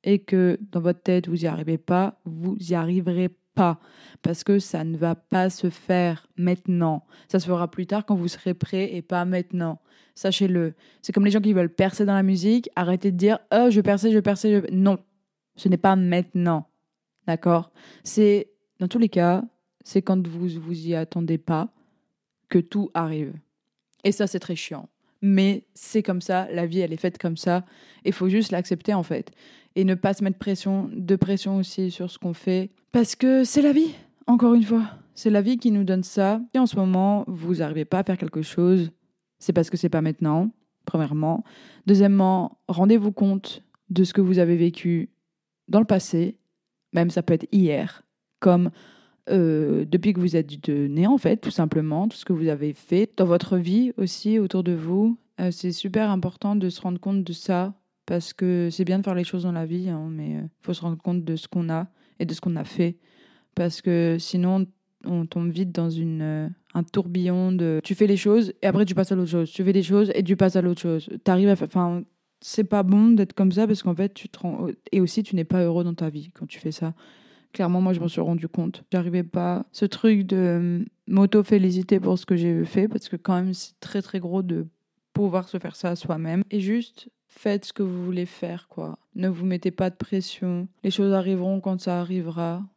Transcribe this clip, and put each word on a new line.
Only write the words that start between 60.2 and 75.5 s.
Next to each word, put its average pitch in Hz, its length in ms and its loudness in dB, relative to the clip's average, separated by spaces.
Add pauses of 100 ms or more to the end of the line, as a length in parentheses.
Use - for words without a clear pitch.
euh, 151 60 -8 (180)
faut 180 140 -8
se 170 80 -8
rendre 165 200 -6
compte 175 220 -4
de 160 140 -6
ce - 100 -14
qu'on 170 220 -4
a 165 180 -4 (320)
et 175 60 -2
de 156 80 -6
ce - 80 -12
qu'on 170 160 -4
a 156 80 -6
fait, 170 320 -4 (580)
parce 175 260 -4
que 170 380 0
sinon, 185 480 0 (380)
on 170 200 -4
tombe 170 240 -4
vite 175 220 -4
dans 170 180 -2
une, 160 320 -4
euh, 156 280 -4 (240)
un 170 100 -2
tourbillon 180 720 -2
de, 165 320 0
tu 196 100 -4
fais 208 120 4
les 196 100 4
choses 208 440 2
et 202 60 0
après 196 180 2
tu 180 100 -6
passes 190 180 0
à - 20 0
l'autre 180 160 -2
chose, 165 180 0
tu - 140 -6
fais 185 100 4
des 190 100 4
choses 196 300 2
et 190 100 0
tu 180 120 2
passes 190 220 4
à 180 40 4
l'autre 175 200 0
chose, 160 280 -4 (140)
t'arrives 190 260 4
à 196 60 6
fa-, 170 100 -4
enfin, 175 380 -2 (420)
c'est 214 200 -2
pas 202 180 0
bon 208 280 6
d'être 202 220 4
comme 190 200 2
ça 214 140 2
parce 208 160 0
qu'en 180 120 0
fait, 196 180 -2
tu - 140 -20
te - 120 -20
rends, 175 280 -6 (240)
et 196 80 2
aussi, 185 240 0
tu 196 120 -4
n'es 165 100 0
pas 180 180 0